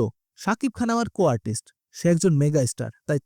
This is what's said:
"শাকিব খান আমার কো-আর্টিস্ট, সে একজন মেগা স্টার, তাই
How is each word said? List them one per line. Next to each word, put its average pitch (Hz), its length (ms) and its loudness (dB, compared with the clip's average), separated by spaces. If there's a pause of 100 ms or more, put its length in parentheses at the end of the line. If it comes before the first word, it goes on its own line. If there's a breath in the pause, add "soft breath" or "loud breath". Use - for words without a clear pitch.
(400)
"শাকিব 226 320 -4
খান 233 180 -4
আমার 233 200 -2
কো-আর্টিস্ট, 123 560 -2 (300)
সে - 140 -8
একজন 170 240 4
মেগা 147 340 2
স্টার, 117 240 -8 (140)
তাই 147 200 -2